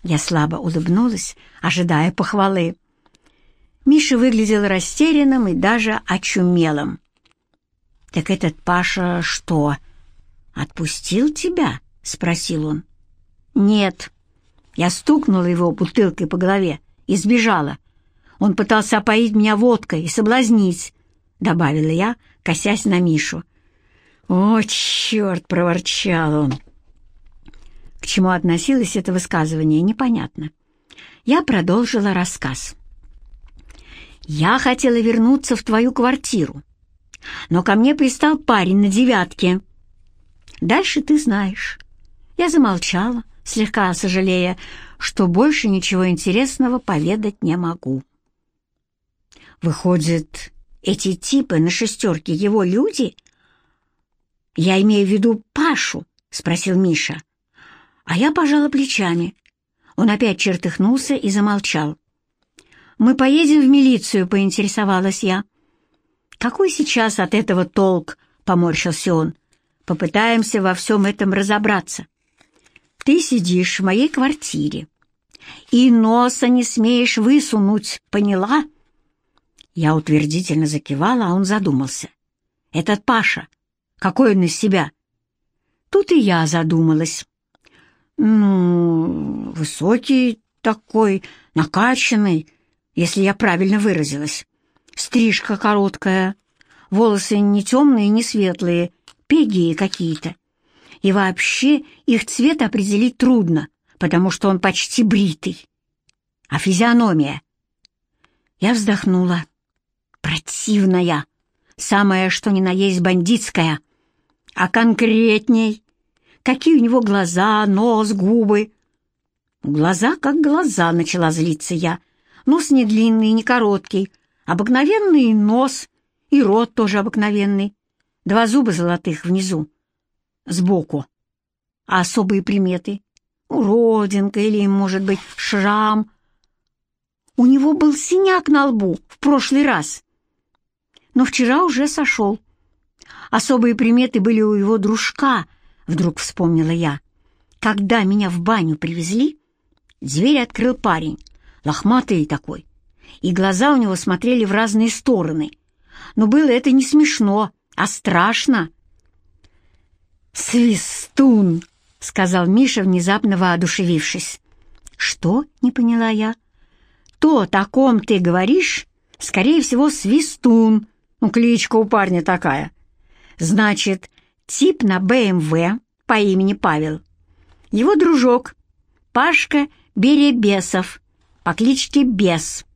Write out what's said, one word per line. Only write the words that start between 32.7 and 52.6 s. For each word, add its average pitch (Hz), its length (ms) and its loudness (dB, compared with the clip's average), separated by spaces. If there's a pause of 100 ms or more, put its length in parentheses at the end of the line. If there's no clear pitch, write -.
«Я 160 320 0
хотела 247 420 2
вернуться 233 540 2
в - 80 -6
твою 233 300 0
квартиру, 233 680 -2 (880)
но 175 120 2
ко 196 140 2
мне 254 180 4
пристал 294 440 0
парень 202 400 0
на 202 100 2
девятке. 196 720 0 (1000)
Дальше 302 420 -2
ты 302 160 0
знаешь». 208 600 -4 (580)
Я 349 140 0
замолчала, 226 720 0 (220)
слегка 208 500 -2
сожалея, 185 640 -2 (400)
что - 280 -2
больше 233 420 2
ничего 185 400 0
интересного 240 720 -2
поведать 202 640 -4
не 165 140 -2
могу. 165 460 -6 (1600)
«Выходит, 165 920 -2 (300)
эти 190 320 -4
типы 196 440 -2
на 165 120 2
шестёрке 180 640 -4
его 202 280 0